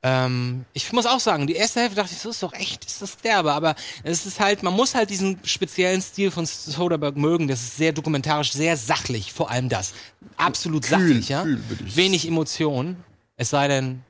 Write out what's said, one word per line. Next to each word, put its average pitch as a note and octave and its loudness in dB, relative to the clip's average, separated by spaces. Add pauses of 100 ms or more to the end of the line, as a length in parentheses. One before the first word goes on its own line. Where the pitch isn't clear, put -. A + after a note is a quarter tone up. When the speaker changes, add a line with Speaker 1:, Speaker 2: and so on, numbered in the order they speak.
Speaker 1:
Ähm, B2+ 0
ich - -6
muss A#3 2
auch A#3+ 2
sagen, D#3+ 2
die D#3+ 0
erste A3 0
Hälfte A3+ 0
dachte F#3 -2
ich, - -10
so A3 -8
ist - -6
doch F3+ -6
echt, - -8
ist - -10
das - -12
derbe, F#3+ 2
aber D3+ 2 (280)
es E3 -2
ist F#3+ -6
halt, G3+ 2
man F3+ 0
muss A#3 2
halt A3 2
diesen F#3+ -2
speziellen F#3 0
Stil F#3+ -2
von E3+ -4
Soderbergh D3+ -2
mögen, D#3+ 4
das C3 0
ist B2 -6
sehr D#3+ 2
dokumentarisch, D3 0
sehr D#3 2
sachlich, A2+ -2
vor - -2
allem B2+ 0
das. G#2 -2 (460)
Absolut E3 0
Speaker 2:
Kühl, - -2
Speaker 1:
sachlich, C#3+ 4
ja? C#3 0
Speaker 2:
kühl, C#3 -2
würde - -6
ich G2 -4
Speaker 1:
Wenig F#3 4
Emotionen, D#3+ -2 (320)
es B2 -2
sei C#3+ 2
denn C3 -2